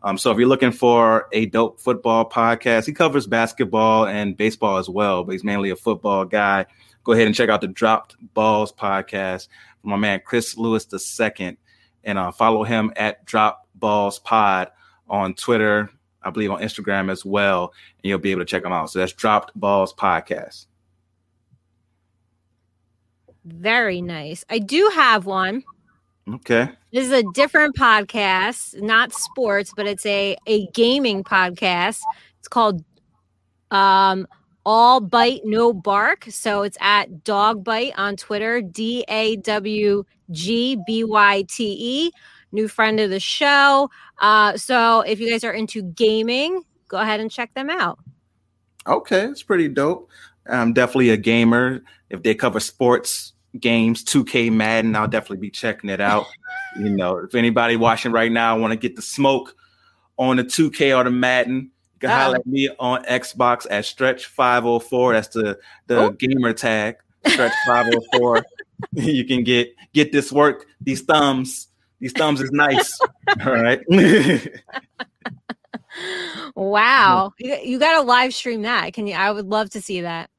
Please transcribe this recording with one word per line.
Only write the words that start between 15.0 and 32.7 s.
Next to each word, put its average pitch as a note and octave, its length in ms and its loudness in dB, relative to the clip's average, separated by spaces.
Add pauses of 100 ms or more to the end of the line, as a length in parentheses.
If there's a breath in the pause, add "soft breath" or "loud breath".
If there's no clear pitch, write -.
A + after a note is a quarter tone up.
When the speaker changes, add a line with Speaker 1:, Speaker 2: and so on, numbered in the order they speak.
Speaker 1:
on F#2+ 260 -4
Twitter, G#2+ 560 0 (320)
I F#2 80 -8
believe G#2 200 -4
on F2 100 -6
Instagram G2 500 -4
as F#2+ 140 -8
well, G2 480 0 (300 soft breath)
and F#2+ 60 -4
you'll G2 100 0
be F#2+ 140 -2
able F#2 100 -2
to F2 40 -6
check F2+ 180 -4
him F2+ 80 -4
out. D#2+ 180 -4
So F2+ 80 -6
that's F#2 140 -2
Dropped G#2+ 460 -2
Balls G2 360 0
Podcast. - 720 -4 (2750)
Speaker 2:
Very F3+ 580 -2
nice. E3 480 -10
I A3+ 80 -4
do C#4+ 360 2
have A#3 300 4
one. F#3+ 400 -4 (720)
Speaker 1:
Okay. A#2+ 360 0 (220)
Speaker 2:
This B3+ 140 -2
is B3+ 60 0
a B3+ 100 4 (120)
different D4 420 0
podcast, G#3 1040 0
not A3+ 320 0
sports, G3+ 640 -4
but G#3 100 -6
it's G3+ 200 -6
a, G3+ 300 -2 (100)
a G#3 220 0
gaming A#3 560 0
podcast. F#3 760 -2 (380 loud breath)
It's - 100 -20
called, G#3 360 0 (840)